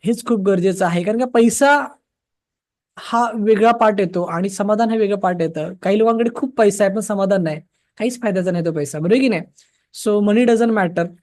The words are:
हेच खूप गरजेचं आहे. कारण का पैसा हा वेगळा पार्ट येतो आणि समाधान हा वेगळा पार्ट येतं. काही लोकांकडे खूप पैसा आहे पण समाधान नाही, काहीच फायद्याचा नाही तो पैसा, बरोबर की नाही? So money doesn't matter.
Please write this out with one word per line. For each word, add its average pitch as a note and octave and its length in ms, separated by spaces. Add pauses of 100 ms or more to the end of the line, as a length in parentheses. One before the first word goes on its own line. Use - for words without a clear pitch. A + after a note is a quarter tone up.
हेच A3+ 200
खूप A#3 140
गरजेचं F#3+ 460
आहे. F3 180
कारण G#3+ 160
का B3+ 60
पैसा B3+ 640 (1120)
हा A#3 360
वेगळा A3 360
पार्ट A3+ 280
येतो F3 240
आणि F3 260
समाधान G#3 400
हा A3+ 60
वेगळा G3+ 220
पार्ट F#3 240
येतं. D#3+ 320
काही F#3+ 240
लोकांकडे A3+ 380
खूप - 220
पैसा G#3 280
आहे G3 80
पण A3 80
समाधान G3 420
नाही, D#3 180 (380)
काहीच B3 220
फायद्याचा F#3 300
नाही E3+ 140
तो E3+ 60
पैसा, D3+ 280
बरोबर F3+ 160
की C4 120
नाही? F3+ 140 (640)
So G#3 180
money G#3 220
doesn't A#3 300
matter. F3 300 (180)